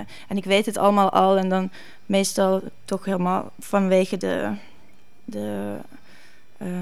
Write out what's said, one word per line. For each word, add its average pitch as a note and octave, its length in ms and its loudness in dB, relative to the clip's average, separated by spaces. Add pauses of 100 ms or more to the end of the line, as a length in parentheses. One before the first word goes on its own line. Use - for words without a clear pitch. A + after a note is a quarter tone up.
(280)
en G3 100 -4
ik F#3+ 80 -4
weet G3 200 4
het - 120 -4
allemaal G3+ 320 6
al." F#3+ 280 6
En F#3 120 2
dan F#3 200 2 (360)
meestal G3 560 2 (240)
toch F#3+ 200 -4
helemaal F#3 540 0
vanwege F#3+ 580 4
de, F#3 340 -2 (760)
de, G#2 500 -6 (840)
eh, F#3+ 100 -8 (140)